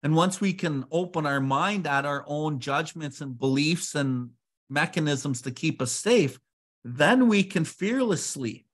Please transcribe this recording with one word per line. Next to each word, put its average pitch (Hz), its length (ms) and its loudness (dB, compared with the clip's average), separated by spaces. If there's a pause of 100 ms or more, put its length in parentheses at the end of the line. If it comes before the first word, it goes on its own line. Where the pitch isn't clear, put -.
And 156 140 4
once 185 240 4
we 190 140 2
can 147 360 -4
open 175 360 -2
our 139 120 0
mind 156 480 0
at 139 200 0
our 143 200 -4
own 151 340 -4
judgments 147 600 -4
and 135 180 -10
beliefs 143 560 0
and 127 360 -2 (400)
mechanisms 147 720 -2
to 135 80 -6
keep 131 320 -4
us 120 100 -4
safe, 202 460 2 (440)
then 165 460 4
we 202 160 4
can 185 220 -2
fearlessly 190 1080 -2